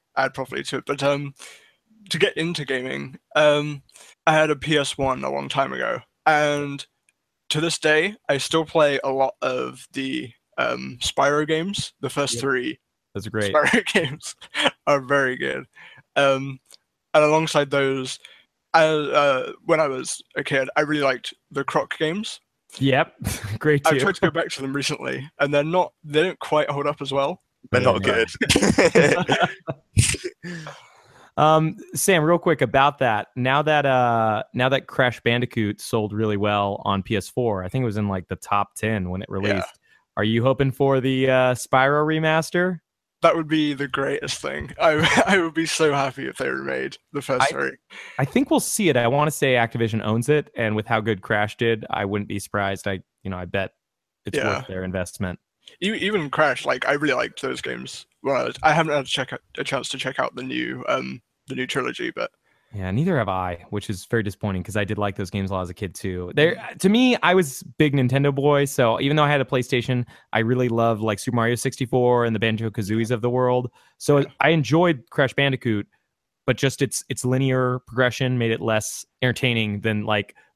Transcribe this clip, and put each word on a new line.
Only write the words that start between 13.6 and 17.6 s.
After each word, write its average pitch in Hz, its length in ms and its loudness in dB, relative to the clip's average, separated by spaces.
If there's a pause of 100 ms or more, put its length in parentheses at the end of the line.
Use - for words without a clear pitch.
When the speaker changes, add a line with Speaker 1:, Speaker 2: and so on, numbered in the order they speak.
Speaker 1:
<laughs> - 60 -6
games 156 440 -2 (500)
are 143 140 2
very 131 360 0
good. 135 280 -6 (520)
Um, 139 440 2 (540)
and 151 100 8
alongside 151 460 2